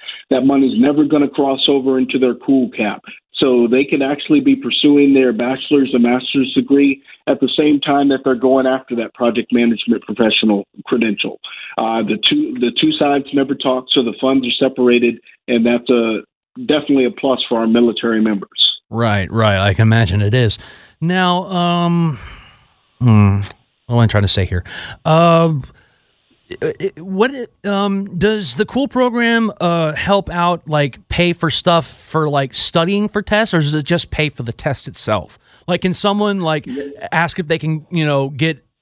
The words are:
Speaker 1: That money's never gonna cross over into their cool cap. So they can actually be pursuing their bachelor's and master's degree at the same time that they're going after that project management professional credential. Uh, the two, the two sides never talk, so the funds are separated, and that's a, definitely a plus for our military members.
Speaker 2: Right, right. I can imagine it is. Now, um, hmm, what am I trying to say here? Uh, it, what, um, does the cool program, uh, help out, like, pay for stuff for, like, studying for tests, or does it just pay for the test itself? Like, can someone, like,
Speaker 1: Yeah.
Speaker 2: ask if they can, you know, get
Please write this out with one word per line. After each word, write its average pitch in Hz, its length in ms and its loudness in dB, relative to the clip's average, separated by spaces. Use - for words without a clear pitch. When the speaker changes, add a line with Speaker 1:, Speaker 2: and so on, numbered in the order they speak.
Speaker 1:
That 131 120 2
money's 135 360 2
never 143 260 4
gonna 143 240 2
cross 139 400 -2
over 131 300 0
into 131 200 -2
their 123 160 2
cool 131 360 0
cap. 104 320 -6
So 123 340 2
they 127 160 2
can 143 180 -2
actually 143 380 0
be 135 160 4
pursuing 143 580 4
their 131 180 4
bachelor's 127 600 0
and 123 80 2
master's 127 520 0
degree 139 460 2
at 139 120 -2
the 131 160 0
same 151 240 2
time 143 280 0
that 131 160 0
they're 135 100 2
going 131 320 2
after 131 300 -4
that 113 180 -6
project 117 380 -2
management 117 500 0
professional 107 640 0
credential. 107 540 -2
Uh, 113 240 -2
the 104 160 -2
two, 147 260 -2
the 120 240 -2
two 156 140 2
sides 143 400 0
never 139 220 0
talk, 127 380 -2
so 139 100 2
the 117 180 -4
funds 131 260 0
are 131 220 0
separated, 120 520 2
and 117 160 2
that's 120 240 0
a, 113 340 0
definitely 143 400 2
a 117 40 -2
plus 127 380 -2
for 120 100 0
our 113 80 0
military 113 540 2
members. 107 300 -2
Speaker 2:
Right, 110 420 0
right. 107 260 2
I 98 160 2
can 110 80 2
imagine 110 380 2
it 104 140 0
is. 120 240 0
Now, 180 440 0
um, 175 720 0
hmm, 104 420 4
what 117 100 -2
am - 20 4
I 117 80 6
trying 104 160 2
to 98 60 2
say 95 160 0
here? 92 180 -4
Uh, 165 500 4
it, - 500 -8
what, 196 320 -2
um, 196 540 -2
does 202 380 0
the 208 100 0
cool 269 200 -2
program, 233 640 0
uh, 170 320 0
help 196 340 0
out, 175 400 -2
like, 147 400 -4
pay 175 240 0
for 160 180 -4
stuff 170 360 0
for, - 420 -4
like, 139 260 -2
studying 202 540 -2
for 208 140 -6
tests, 214 320 -2
or 170 60 2
does 147 120 0
it 151 120 -2
just - 260 -2
pay 151 180 -2
for - 140 -10
the 117 100 -8
test - 340 -8
itself? - 520 -6
Like, 180 140 -2
can 185 140 -2
someone, 202 460 -2
like, 156 260 -2
Speaker 1:
Yeah. - 440 -12
Speaker 2:
ask 165 280 -2
if 165 100 -6
they 160 100 -2
can, 156 320 -6
you 170 140 -2
know, 139 240 0
get 147 340 -4